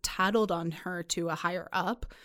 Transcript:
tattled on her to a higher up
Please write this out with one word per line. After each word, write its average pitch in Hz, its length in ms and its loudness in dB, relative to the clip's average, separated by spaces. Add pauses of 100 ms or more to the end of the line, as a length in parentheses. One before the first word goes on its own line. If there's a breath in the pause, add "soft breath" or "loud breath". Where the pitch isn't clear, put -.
tattled 202 500 2
on 170 200 0
her 175 320 -6
to 170 260 -2
a 165 60 -2
higher 175 380 -2
up 190 380 0 (120)